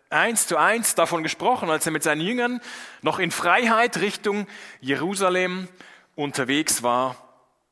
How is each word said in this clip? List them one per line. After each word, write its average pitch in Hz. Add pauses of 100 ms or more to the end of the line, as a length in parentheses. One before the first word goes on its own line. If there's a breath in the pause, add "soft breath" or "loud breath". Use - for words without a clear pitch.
eins 202
zu 170
eins 202
davon 170
gesprochen, 180
als 156
er 160
mit 151
seinen 156
Jüngern 240 (400 loud breath)
noch 156
in 170
Freiheit 226
Richtung 202 (320 loud breath)
Jerusalem 180 (460 loud breath)
unterwegs 143
war. 123 (540)